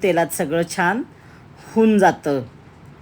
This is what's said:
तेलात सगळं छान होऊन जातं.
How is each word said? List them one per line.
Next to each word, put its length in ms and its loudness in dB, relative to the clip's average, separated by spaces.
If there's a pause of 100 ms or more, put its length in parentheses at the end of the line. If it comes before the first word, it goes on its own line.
तेलात 240 0
सगळं 360 -4 (140)
छान 260 -2 (720)
होऊन 240 4
जातं. 440 2 (600)